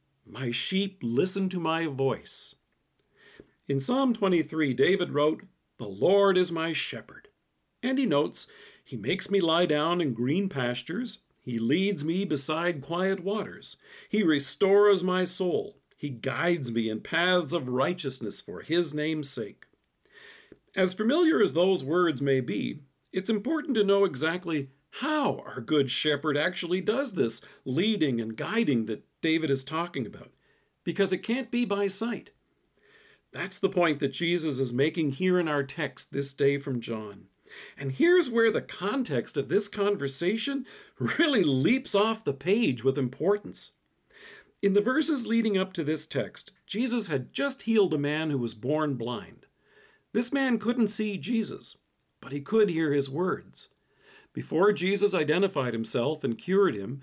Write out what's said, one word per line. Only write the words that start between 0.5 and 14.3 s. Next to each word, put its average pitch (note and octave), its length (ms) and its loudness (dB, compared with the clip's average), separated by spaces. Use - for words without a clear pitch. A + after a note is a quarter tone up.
sheep G3 520 -2
listen F3+ 460 0
to F3+ 100 -4
my E3 280 0
voice." C3+ 680 -4
In C3+ 140 0
Psalm B3+ 320 2
twenty-three, D#3+ 640 2
David D#3+ 380 4
wrote, D3+ 300 2
"The G#2+ 100 -8
Lord F#3 480 4
is F3+ 160 2
my E3 220 -2
shepherd." - 540 -10
And C4 160 0
he C4+ 80 2
notes, - 420 0
"He B2 140 -10
makes A#2+ 320 -2
me G3 100 2
lie E3+ 260 2
down D#3+ 360 2
in C#3 100 0
green C#3+ 380 0
pastures. C3+ 680 -4
He A#2+ 160 -6
leads D#3 460 0
me F3+ 220 -2
beside D#3 560 -2
quiet F#3 420 -2
waters. G3 520 -6
He G#3+ 140 0
restores F#3+ 800 4